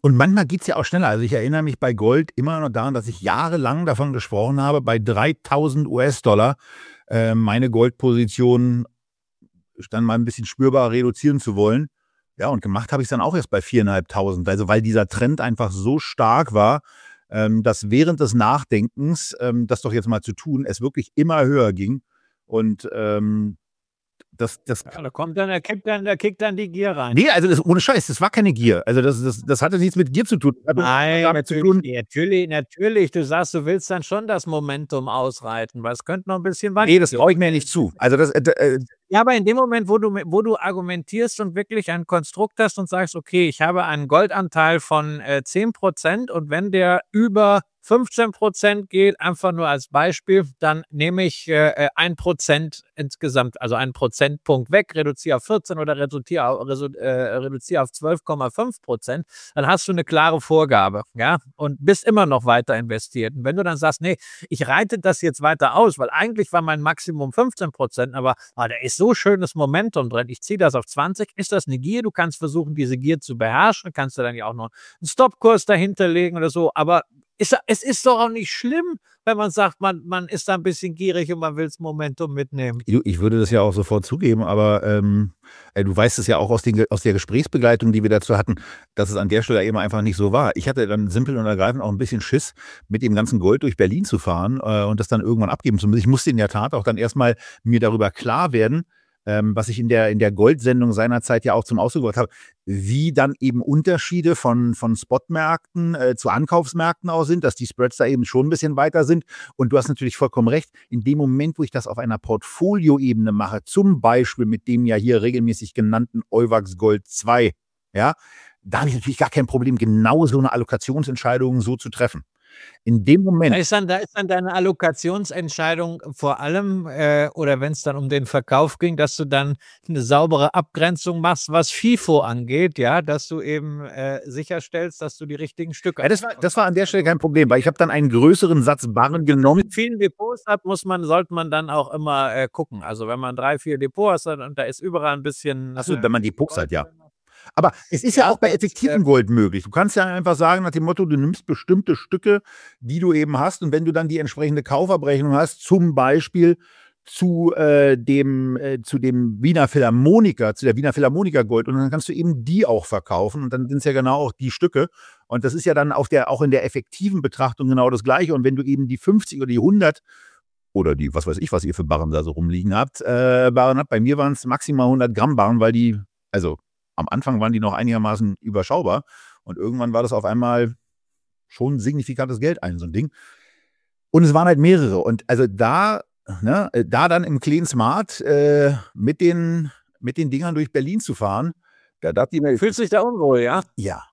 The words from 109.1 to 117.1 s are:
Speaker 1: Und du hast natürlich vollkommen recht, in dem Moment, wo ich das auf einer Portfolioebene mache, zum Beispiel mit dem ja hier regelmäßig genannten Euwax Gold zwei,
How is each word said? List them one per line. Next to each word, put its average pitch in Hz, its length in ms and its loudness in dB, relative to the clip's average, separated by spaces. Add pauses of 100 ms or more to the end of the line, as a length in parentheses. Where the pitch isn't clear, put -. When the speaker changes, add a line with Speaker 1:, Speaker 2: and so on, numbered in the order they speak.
Speaker 1:
Und 127 140 0
du 135 100 4
hast 123 80 -2
natürlich 135 280 -4
vollkommen 120 320 0
recht, 151 220 0 (200)
in 120 120 -4
dem 139 160 0
Moment, 143 400 0
wo 160 60 -2
ich 131 80 -6
das 127 160 -6
auf 113 100 -8
einer 117 220 -4
Portfolioebene 135 1120 0
mache, 101 320 -2
zum 196 360 2
Beispiel 120 460 2
mit 110 220 -4
dem 123 180 0
ja 113 100 2
hier 110 280 2
regelmäßig 117 500 -2
genannten 113 560 0
Euwax 110 480 2
Gold 104 300 2
zwei, 117 460 2 (400)